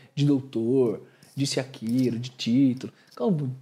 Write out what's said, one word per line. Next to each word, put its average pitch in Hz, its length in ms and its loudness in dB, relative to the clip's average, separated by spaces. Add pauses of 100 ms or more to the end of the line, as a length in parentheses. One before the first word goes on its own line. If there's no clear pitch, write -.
(140)
de 139 100 0
doutor, 127 800 2 (320)
de 135 120 -2
se 139 140 -2
aquilo, 120 580 -2
de 123 120 -8
título, 123 640 0 (240)
como 151 460 -2